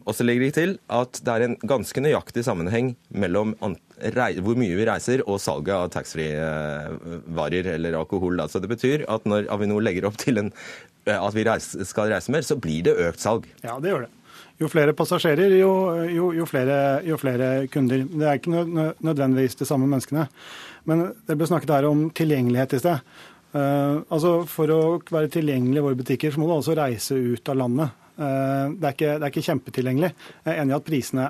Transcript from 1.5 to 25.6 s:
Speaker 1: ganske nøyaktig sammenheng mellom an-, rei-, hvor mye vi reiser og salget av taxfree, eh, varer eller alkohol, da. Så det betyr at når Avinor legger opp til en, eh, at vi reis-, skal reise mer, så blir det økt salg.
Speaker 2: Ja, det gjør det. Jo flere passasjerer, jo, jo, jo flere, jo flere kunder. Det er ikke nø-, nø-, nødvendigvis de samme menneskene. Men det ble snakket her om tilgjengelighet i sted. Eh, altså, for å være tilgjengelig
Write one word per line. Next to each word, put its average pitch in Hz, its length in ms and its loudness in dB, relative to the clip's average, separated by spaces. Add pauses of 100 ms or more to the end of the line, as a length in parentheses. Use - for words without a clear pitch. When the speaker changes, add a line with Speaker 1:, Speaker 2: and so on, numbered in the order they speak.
Speaker 1:
ganske 123 400 -2
nøyaktig 120 400 -2
sammenheng 113 460 -2 (180)
mellom 101 460 -2 (100)
an-, 95 140 -4 (340)
rei-, 110 320 0
hvor 113 160 0
mye 90 160 0
vi 107 80 0
reiser 113 400 0
og 98 160 -2
salget 78 380 -4
av 87 160 -2
taxfree, 78 420 -6
eh, 78 840 -6 (100)
varer 82 400 -2
eller 82 240 -2
alkohol, 90 400 -2
da. 78 160 -2
Så 98 80 -2
det 92 80 -6
betyr 131 400 0
at 110 160 -2
når 104 300 0
Avinor 104 260 0
legger 98 300 0
opp 104 100 -10
til 110 220 0
en, 104 100 -4 (540)
eh, 104 100 0
at 101 160 -2
vi 107 160 2
reis-, - 240 -2 (160)
skal 107 240 0
reise 113 240 -2
mer, 160 80 -2
så 143 160 -2
blir 80 240 -2
det 151 140 4 (100)
økt - 160 -6
salg. 113 240 0 (160)
Speaker 2:
Ja, 120 160 -8
det 185 140 -2
gjør 127 100 -2
det. - 80 -16 (480)
Jo 156 100 0
flere 151 240 6
passasjerer, 175 640 4
jo, 190 140 8 (400)
jo, 175 240 2
jo 165 100 0
flere, 139 560 2
jo 160 160 -2
flere 131 540 0
kunder. 131 320 2
Det 151 240 0
er 143 100 4
ikke 170 140 -2
nø-, 170 160 0
nø-, 160 240 -2 (160)
nødvendigvis 131 500 2
de 143 140 -2
samme 135 160 2
menneskene. 143 400 0 (560)
Men 170 240 2 (160)
det 156 160 -2
ble 160 80 0
snakket 156 300 0
her 143 100 4
om 151 240 2
tilgjengelighet 131 640 2
i 120 80 0
sted. 165 280 0 (440)
Eh, 143 420 2 (140)
altså, 170 320 4
for 156 240 -2
å 160 120 4 (200)
være 156 320 -2
tilgjengelig 143 480 2